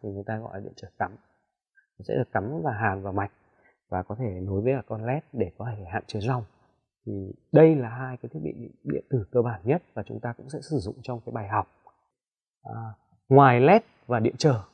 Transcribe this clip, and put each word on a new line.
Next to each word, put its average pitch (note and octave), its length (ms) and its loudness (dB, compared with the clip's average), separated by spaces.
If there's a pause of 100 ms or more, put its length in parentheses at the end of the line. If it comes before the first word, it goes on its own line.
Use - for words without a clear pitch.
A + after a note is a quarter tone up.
thì A2 60 -10
người G2 180 -10
ta A2 120 -6
gọi A2+ 160 -12
là G2 60 -10
điện - 160 -14
trở - 120 -18 (100)
cắm. - 120 -4 (880)
Nó - 100 -20
sẽ A2 60 -2
được C3 180 -2
cắm A#2+ 300 -4
và C#3+ 100 -2
hàn G2+ 300 -2
vào G2 100 -8
mạch G2 180 -4 (600)
và F#2 120 -2
có G#2 160 -8
thể G2+ 220 -6
nối G2 220 -2
với B2+ 140 2
cả B2+ 100 -6
con A2 200 -6
led C#3+ 160 -2 (100)
để A2 260 -4
có A2 80 -8 (100)
thể G2 80 -14
hạn G2 220 -8
chế G#2+ 140 -8
ròng. A#2+ 220 -2 (640)
Thì A2 60 -8 (400)
đây D#3+ 240 8
là A#2+ 120 -2
hai B2+ 280 -10
cái A#2+ 160 -14
thiết D#3 100 -12
bị - 280 -10 (140)
điện C#3+ 260 -4
tử A#2 220 0
cơ B2 100 4
bản A2+ 220 -2
nhất D3 180 2 (120)
và G#2+ 80 -6
chúng A2 180 -10
ta A#2+ 160 -8
cũng - 120 -20
sẽ C#3+ 100 -8 (120)
sử D#3 60 -2
dụng G2+ 260 -4
trong A#2+ 240 -8
cái A#2 60 -10
bài G#2+ 160 -8
học. G#2 180 0 (1000)
À, A#2 100 -12 (540)
ngoài C3 320 8
led F3+ 220 6 (240)
và A#2+ 140 -2
điện A2 180 2
trở C3 220 2 (140)